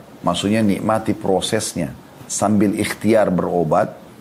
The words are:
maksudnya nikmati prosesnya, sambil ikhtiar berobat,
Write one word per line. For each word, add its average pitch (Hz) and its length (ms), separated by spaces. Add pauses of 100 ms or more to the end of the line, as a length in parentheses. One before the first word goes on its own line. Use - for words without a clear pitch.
(200)
maksudnya 98 400
nikmati 107 560
prosesnya, 87 800 (320)
sambil 104 500
ikhtiar 104 560
berobat, 87 560 (320)